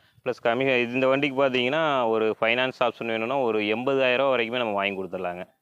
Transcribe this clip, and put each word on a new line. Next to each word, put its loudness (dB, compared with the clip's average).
ப்ளஸ் -6
கம்மி, 2
இந்த 2
வண்டிக்கு 2
பாத்தீங்கன்னா, 2
ஒரு 2
ஃபைனான்ஸ் 0
ஆப்ஷன் -2
வேணும்னா, -2
ஒரு 0
எண்பதாயிரம் 0
ரூபா 2
வரைக்குமே -2
நம்ம -2
வாங்கி -2
கொடுத்துடலாங்க. -8